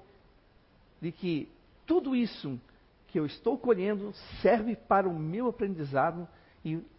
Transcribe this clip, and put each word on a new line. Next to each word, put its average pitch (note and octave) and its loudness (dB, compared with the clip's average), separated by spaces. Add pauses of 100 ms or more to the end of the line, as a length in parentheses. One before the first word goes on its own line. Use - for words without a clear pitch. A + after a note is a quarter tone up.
(1000)
de D#3+ -4
que E3+ -4 (360)
tudo C#4 2
isso D#3 -2 (480)
que - -4
eu D#3 2
estou A#3 -2
colhendo G3+ 0 (280)
serve G#3+ 4
para F#3+ 2
o F3 -2
meu F3 -2
aprendizado E3 -2 (360)
e E3 -4 (160)